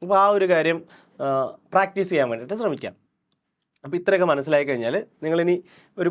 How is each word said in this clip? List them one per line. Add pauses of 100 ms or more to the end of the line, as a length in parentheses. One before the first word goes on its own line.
അപ്പോൾ
ആ (120)
ഒരു
കാര്യം, (440)
ആ, (460)
പ്രാക്ടീസ്
ചെയ്യാൻ
വേണ്ടിയിട്ട്
ശ്രമിക്കാം. (880)
അപ്പോൾ
ഇത്രയൊക്കെ
മനസ്സിലായി
കഴിഞ്ഞാൽ (280)
നിങ്ങളിനി (460)
ഒരു